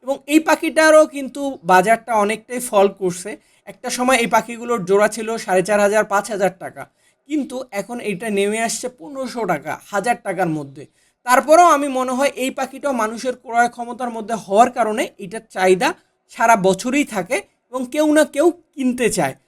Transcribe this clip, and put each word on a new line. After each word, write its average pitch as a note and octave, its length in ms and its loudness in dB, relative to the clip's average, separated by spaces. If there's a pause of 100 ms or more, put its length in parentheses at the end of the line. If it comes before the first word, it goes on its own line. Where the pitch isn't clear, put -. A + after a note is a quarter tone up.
এবং C4+ 140 -4 (100)
এই D4+ 120 4
পাখিটারও D#4 640 4
কিন্তু C#4+ 360 -10 (220)
বাজারটা A3 520 4
অনেকটাই A3 440 -2
ফল G3+ 280 2
করছে। F#3+ 500 -6 (280)
একটা A#3+ 240 -12
সময় B3 280 0
এই A#3 100 0
পাখিগুলোর A3+ 580 -2
জোড়া G3+ 220 2
ছিল A3 300 -6
সাড়ে F#3+ 260 0
চার G#3 160 0
হাজার, G#3 260 2
পাঁচ G3+ 260 -2
হাজার G3 280 -2
টাকা, C3+ 240 -14 (440)
কিন্তু C4 280 -6 (160)
এখন G3+ 280 -8
এটা G#3 300 -6
নেমে G3+ 320 -2
আসছে A3+ 280 -4
পনেরোশো B3+ 560 -10
টাকা, D3+ 280 -4 (180)
হাজার G#3 320 -2
টাকার F#3 260 -2
মধ্যে। C#3+ 340 -8 (400)
তারপরেও C4+ 420 6
আমি D4 220 4
মনে B3+ 240 -4
হয় C4+ 240 0
এই C4 160 -4
পাখিটাও C4+ 420 -6
মানুষের A#3 420 -4
ক্রয় A#3+ 340 0
ক্ষমতার A#3+ 400 -8
মধ্যে A3+ 260 -6
হওয়ার G3+ 360 4
কারণে A3+ 320 -2 (140)
এটার G3+ 320 -12
চাহিদা F#3+ 440 2 (360)
সারা A#3+ 260 4
বছরই G#3+ 500 0
থাকে G#3+ 320 -4 (320)
এবং B3+ 160 -6
কেউ D4+ 280 0
না D4+ 100 6
কেউ D4 240 2 (260)
কিনতে B3 360 -2
চায়। C#3+ 260 -2 (120)